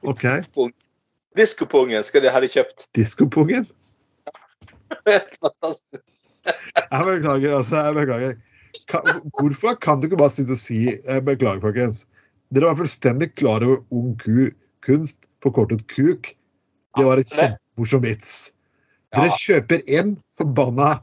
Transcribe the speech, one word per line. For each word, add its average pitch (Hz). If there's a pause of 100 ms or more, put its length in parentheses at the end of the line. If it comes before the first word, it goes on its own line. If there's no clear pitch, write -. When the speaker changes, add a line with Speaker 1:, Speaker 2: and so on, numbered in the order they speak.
Speaker 1:
Ok. 135
Speaker 2:
Diskopung. 127 (640)
Diskopungen 131
skal -
de, 131
ha 127
de 131
kjøpt. -
Speaker 1:
Diskopungen? 151 (600)
Speaker 2:
<laughs> -
Fantastisk. - (400)
Speaker 1:
Jeg -
beklager, 147
altså, 139
jeg 151
beklager. 131 (540)
Ka-, - (360)
hvorfor 175
kan 147
du 147
ikke 180
bare 143
sitte 131
og -
si, 113 (260)
eh, 131
«Beklager, 120
folkens»? 113 (460)
Dere 139
var 160
fullstendig 147
klar 110
over 131 (120)
ung 123
ku-, 120 (320)
kunst, 147 (160)
forkortet 110
kuk. - (640)
Det 135
var 131
en 135
Speaker 2:
Ja, -
det 139 (200)
Speaker 1:
kjempemorsom 120
vits. - (640)
Dere 147
Speaker 2:
Ja. -
Speaker 1:
kjøper 165
en 180 (200)
forbanna 139